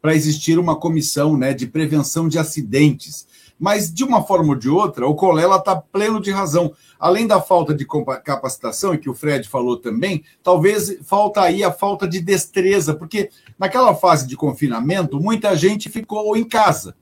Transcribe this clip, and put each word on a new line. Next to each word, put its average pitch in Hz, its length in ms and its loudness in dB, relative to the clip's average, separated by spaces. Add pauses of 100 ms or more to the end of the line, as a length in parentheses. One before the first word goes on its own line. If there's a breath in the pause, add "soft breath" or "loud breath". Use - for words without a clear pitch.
pra 156 120 2
existir 156 460 2
uma 170 160 0
comissão, 156 600 0
né, 131 160 0
de 127 140 -6
prevenção 156 640 -2
de 160 100 -2
acidentes. 147 880 0 (320 soft breath)
Mas, 185 340 0
de 180 120 -4
uma 240 180 2
forma 165 280 2
ou 135 100 0
de 120 100 -2
outra, 165 380 0
o 147 80 2
Colela 180 440 4
tá 190 160 0
pleno 208 460 -2
de 196 80 -4
razão. 175 460 -2 (240 soft breath)
Além 185 260 2
da 202 160 4
falta 165 320 2
de 139 120 -4
compa-, 135 320 -4
capacitação, 135 760 -4
e 151 60 -2
que 143 100 -8
o 117 60 -6
Fred 143 320 -4
falou 123 300 -2
também, 131 460 -4 (200 soft breath)
talvez 185 640 2
falta 208 360 2
aí 185 220 2
a 180 80 2
falta 196 360 -4
de 175 120 -4
destreza, 180 760 0
porque 170 380 -6 (260 soft breath)
naquela 208 380 2
fase 156 320 2
de 127 80 -10
confinamento, 143 840 -2
muita 208 360 0
gente 202 340 -2
ficou 214 480 -4
em 233 60 0
casa 208 580 0